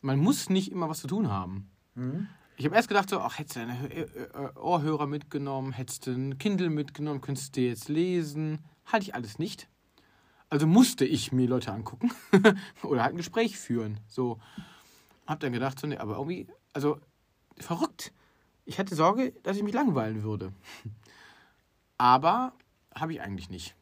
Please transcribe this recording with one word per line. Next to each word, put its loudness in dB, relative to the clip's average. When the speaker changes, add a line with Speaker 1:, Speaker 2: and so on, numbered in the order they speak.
Speaker 1:
man 2
muss 4
nicht 2
immer -2
was -6
zu -10
tun 0
haben. -6
Speaker 2:
Mhm. -6
Speaker 1:
Ich -4
habe 2
erst 4
gedacht 2
so, -2
ach, -4
hättest -10
du -6
deine -8
Hö-, -8
äh, -8
äh, -10
Ohrhörer 0
mitgenommen, -6
hättest -10
du -4
ein -4
Kindle 0
mitgenommen, -4
könntest -6
du 0
dir 2
jetzt -8
lesen. 0
Hatte 2
ich -8
alles -8
nicht. -6
Also 4
musste 8
ich 0
mir 4
Leute 0
angucken -4
<laughs> 8
oder 2
halt 2
ein -6
Gespräch -2
führen. -4
So. -4
Hab -4
dann -2
gedacht, -2
so, -4
nee, -2
aber -4
irgendwie, -6
also 0
verrückt. -6
Ich -8
hatte -4
Sorge, 4
dass -2
ich -2
mich -2
langweilen 0
würde. -6
<laughs> -10
Aber 6
habe -4
ich -8
eigentlich -10
nicht -12